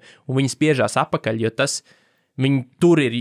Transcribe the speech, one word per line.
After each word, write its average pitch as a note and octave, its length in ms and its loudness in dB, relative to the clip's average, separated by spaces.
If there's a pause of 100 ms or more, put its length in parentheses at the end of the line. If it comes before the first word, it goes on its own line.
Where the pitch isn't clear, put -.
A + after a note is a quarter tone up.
(240)
Un C3 120 -6
viņi C3+ 160 0
spiežās C3 480 0
atpakaļ, A2+ 400 -4
jo A2 100 -2
tas - 300 -4 (600)
viņi C3+ 240 0 (160)
tur E3+ 200 4
ir A#2+ 200 0